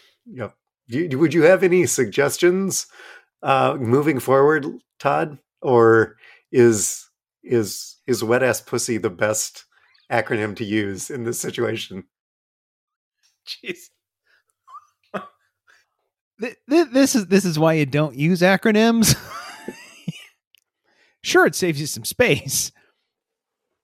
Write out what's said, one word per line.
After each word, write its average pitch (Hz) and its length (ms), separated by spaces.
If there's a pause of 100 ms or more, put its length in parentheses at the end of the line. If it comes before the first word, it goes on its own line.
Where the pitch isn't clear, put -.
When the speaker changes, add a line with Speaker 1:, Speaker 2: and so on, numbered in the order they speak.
(260)
Speaker 1:
Yep. 127 300 (340)
Do 120 100
you, 151 200
would 151 140
you 165 100
have 180 200
any 175 220
suggestions, 143 1000 (540)
uh, 131 380
moving 135 400
forward, 139 480 (320)
Todd? 147 400 (220)
Or 113 560 (340)
is, 117 560 (360)
is, - 540 (100)
is 113 160
wet 120 200
ass 120 180
pussy 120 360
the 101 120
best 104 560 (460)
acronym 110 460
to 113 80
use 98 440
in 120 140
this 117 160
situation? 110 640 (1400)
Speaker 2:
Jeez. - 420 (2500)
Th-, 226 160 (140)
th-, 311 220
this 269 240
is, 202 120
this 190 180
is 160 120
why 160 160
you 156 120
don't 143 300
use 165 260
acronyms. 214 760
<laughs> - 220 (1900)
Sure, 359 220
it 180 80
saves 165 260
you 156 60
some 117 180
space, - 680 (1120)